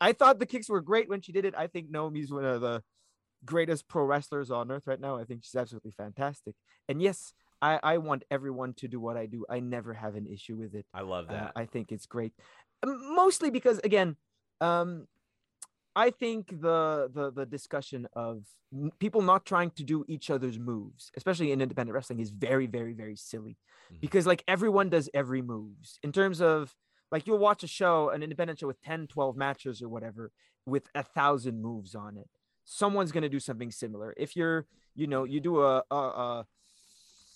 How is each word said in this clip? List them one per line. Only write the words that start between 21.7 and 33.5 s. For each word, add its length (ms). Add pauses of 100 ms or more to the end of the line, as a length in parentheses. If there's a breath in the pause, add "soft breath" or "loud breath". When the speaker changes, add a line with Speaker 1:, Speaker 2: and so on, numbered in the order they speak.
Speaker 1:
wrestling, 240
is 120
very, 360
very, 260
very 240
silly. 400 (340 soft breath)
Speaker 2:
Mm-hmm. 100
Speaker 1:
Because, 260
like, 220
everyone 400
does 240
every 280
moves. 640
In 100
terms 280
of, 340 (360)
like, 140
you'll 120
watch 260
a 40
show, 420
an 140
independent 360
show 80
with 140
ten, 260
twelve 300
matches 440
or 80
whatever, 420 (340)
with 300
a 80
thousand 580
moves 340
on 220
it. 120 (420)
Someone's 400
gonna 180
do 100
something 320